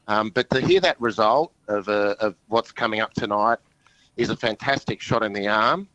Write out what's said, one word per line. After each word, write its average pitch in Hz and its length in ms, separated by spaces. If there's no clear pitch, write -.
Um, 107 240
but 123 180
to 131 120
hear 175 200
that 170 180
result 117 540
of, 104 200
uh, 101 320
of 104 160
what's 113 240
coming 110 280
up 110 140
tonight 107 460
is 117 120
a 107 60
fantastic 120 640
shot 113 220
in 104 100
the 101 140
arm. 120 480